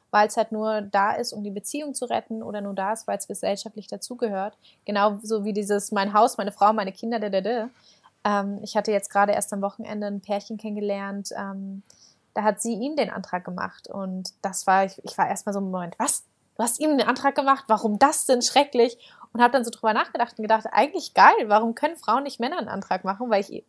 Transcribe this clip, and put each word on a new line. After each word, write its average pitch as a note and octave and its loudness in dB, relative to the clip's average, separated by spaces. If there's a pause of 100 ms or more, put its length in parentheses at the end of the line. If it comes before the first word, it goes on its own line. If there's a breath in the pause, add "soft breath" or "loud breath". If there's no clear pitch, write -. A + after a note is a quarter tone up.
(120 soft breath)
weil G#3+ 6
es G#3+ -4
halt A3 0
nur G#3+ -2
da G3+ 2
ist, A#3 -4
um G#3+ -10
die G3+ -8
Beziehung C#4+ -8
zu - -8
retten A3+ -4
oder G#3 -8
nur G3+ -8
da G3 -2
ist, A3 -12
weil G3+ -2
es - -8
gesellschaftlich G3+ -6
dazugehört. G#3 -6 (280 soft breath)
Genauso G#3 0
wie G#3+ -2
dieses G3+ 0
„Mein G3+ 0
Haus, A3+ 6
meine G3+ -4
Frau, G3+ 4
meine G3 -4
Kinder“, A#3 -4
da, G#3 -4
da, G3 0
da. A3+ -2 (560 soft breath)
Ähm, G3+ -2
ich - -6
hatte G#3+ 0
jetzt G3+ 0
gerade G3+ 4
erst G#3 -2
am G3 -4
Wochenende G#3 -6
ein G3+ -8
Pärchen G3+ -6
kennengelernt, G3+ -6
ähm, G3 -10 (500 soft breath)
da G#3 -2
hat G#3 2
sie A#3 -2
ihm B3+ -4
den A#3 0
Antrag F3+ -6
gemacht - -10
und F#3 -8
das - -6
war, F#3+ 6
ich, F#3+ -8
ich - -14
war F#3 2
erstmal G3+ -4
so G3+ -2
im F#3+ -4
Moment, F3+ -8
„Was? - -2 (320)
Du G#3+ -2
hast A#3 0
ihm D4+ 2
den A#3+ 2
Antrag C4+ 2
gemacht? C4+ 2
Warum G#3 2
das C#4+ 4
denn? B3 2
Schrecklich.“ C4 2 (340 loud breath)
Und A#3 0
hab A#3+ 6
dann B3+ 2
so A3+ -8
drüber G#3+ 0
nachgedacht B3 -2
und A3 -8
gedacht, A3 2
„Eigentlich D4+ 0
geil, G#3 10 (140)
warum A3 4
können D#4 -2
Frauen B3 -2
nicht C#4+ -10
Männern D4 -4
einen A#3+ -6
Antrag F#3 -4
machen?“ G3 -4
Weil G3+ 4
ich - -10